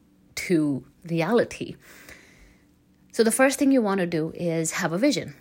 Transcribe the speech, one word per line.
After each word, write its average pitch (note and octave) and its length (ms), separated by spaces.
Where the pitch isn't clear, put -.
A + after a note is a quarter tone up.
to D3+ 360
reality. E3+ 680
So A#3 120
the A3 80
first C4+ 260
thing C#4+ 140
you C4 100
want G3 200
to F3 40
do D#3+ 300
is E3 360
have F3 200
a E3+ 60
vision, G3 440